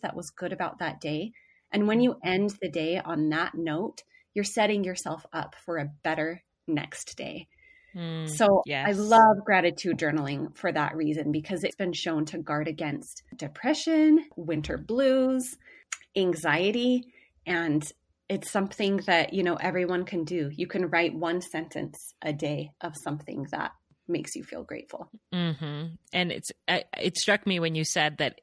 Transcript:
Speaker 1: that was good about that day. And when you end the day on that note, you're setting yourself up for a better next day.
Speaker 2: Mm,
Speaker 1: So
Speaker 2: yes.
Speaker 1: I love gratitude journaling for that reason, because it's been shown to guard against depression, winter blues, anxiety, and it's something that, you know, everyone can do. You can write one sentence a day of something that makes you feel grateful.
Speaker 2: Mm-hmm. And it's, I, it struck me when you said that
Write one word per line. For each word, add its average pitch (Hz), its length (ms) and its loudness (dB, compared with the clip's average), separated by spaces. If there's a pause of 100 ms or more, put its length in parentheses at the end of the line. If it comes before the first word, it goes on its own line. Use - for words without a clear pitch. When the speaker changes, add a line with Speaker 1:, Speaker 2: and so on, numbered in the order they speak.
Speaker 1:
that - 120 -6
was 175 140 -10
good 180 240 -8
about - 280 -4
that 160 200 -6
day. 156 320 -4 (400)
And 208 160 2
when 226 140 6
you 254 200 4
end 190 280 2 (100)
the 185 80 -2
day 165 340 -2
on 156 280 0
that 165 240 -2
note, 165 480 -4 (320)
you're 202 100 0
setting 208 400 2
yourself 170 480 -6
up - 220 -6 (100)
for 165 140 -4
a 147 120 -4 (140)
better 160 380 -2 (260)
next - 480 -4
day. - 320 -10 (480)
Speaker 2:
Mm, 165 320 -6
Speaker 1:
So 190 380 4
Speaker 2:
yes. 139 220 -2
Speaker 1:
I 208 40 2
love 214 540 8
gratitude 175 520 2
journaling 143 560 -2
for 180 160 -2
that 156 260 0
reason, 151 360 0
because 156 320 -2
it's - 120 -4
been 180 180 -2
shown 156 320 -2
to 165 120 -6
guard 151 300 -2
against 151 540 -6 (120)
depression, 311 880 4 (140)
winter 160 400 -2
blues, 262 800 2 (600)
anxiety, 190 960 2 (340)
and 160 440 0 (380)
it's 196 220 -4
something 196 560 0
that, 170 260 4
you 190 100 2
know, 175 140 2
everyone 180 480 0
can 170 200 -4
do. 156 300 -2
You 175 140 -4
can 185 200 -2
write 170 260 2
one 170 260 -2
sentence - 840 -10
a - 100 -2
day 147 380 -4 (100)
of 165 160 -10
something 151 540 -8
that - 220 -6 (340)
makes - 300 -6
you - 80 -12
feel - 180 -12
grateful. - 460 -14 (260)
Speaker 2:
Mm-hmm. 160 600 -4 (180)
And 175 200 0
it's, - 200 -8 (160)
I, 175 160 0 (160)
it - 160 0
struck - 280 2
me 190 140 0
when 165 160 0
you 156 100 0
said 151 340 0
that 147 240 -2